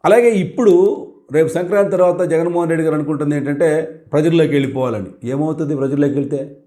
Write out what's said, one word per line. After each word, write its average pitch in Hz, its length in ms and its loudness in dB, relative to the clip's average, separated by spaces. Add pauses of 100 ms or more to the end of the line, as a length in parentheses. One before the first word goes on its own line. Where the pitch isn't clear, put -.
అలాగే 233 260 6
ఇప్పుడు 196 760 2 (240)
రేపు 147 160 2
సంక్రాంతి 196 440 0
తర్వాత 180 300 2
జగన్మోహన్ 170 480 -2
రెడ్డి 165 160 -2
గారు 151 100 0
అనుకుంటుంది 147 400 -4
ఏంటంటే 147 460 0 (300)
ప్రజల్లోకి 156 400 2
వెళ్ళిపోవాలని. 127 540 -2 (180)
ఏమవుతుంది 147 520 -4
ప్రజల్లోకి 139 380 -2
వెళ్తే? 143 540 -6